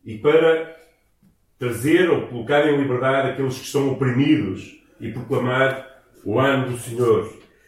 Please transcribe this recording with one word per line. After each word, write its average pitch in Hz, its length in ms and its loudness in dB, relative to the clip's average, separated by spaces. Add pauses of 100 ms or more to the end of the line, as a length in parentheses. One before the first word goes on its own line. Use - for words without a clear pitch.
e 110 140 -12
para 160 580 2 (800)
trazer 151 540 0
ou 131 160 0
colocar 143 400 0
em 143 100 2
liberdade 135 540 0
aqueles 131 280 -4
que - 80 -14
estão 139 260 0
oprimidos 123 840 0 (240)
e 113 120 -10
proclamar 127 920 -2 (220)
o 107 140 -2
ano 131 340 0
do 117 60 -8
Senhor." 117 540 0 (360)